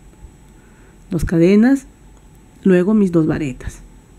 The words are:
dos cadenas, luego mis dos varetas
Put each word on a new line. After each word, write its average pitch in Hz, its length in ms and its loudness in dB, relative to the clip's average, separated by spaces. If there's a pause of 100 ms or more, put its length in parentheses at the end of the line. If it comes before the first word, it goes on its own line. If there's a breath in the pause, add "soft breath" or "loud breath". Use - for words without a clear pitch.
(1120 soft breath)
dos 170 140 -4
cadenas, 208 600 2 (760)
luego 180 300 2
mis 202 180 2
dos 165 160 0
varetas - 540 -8 (380)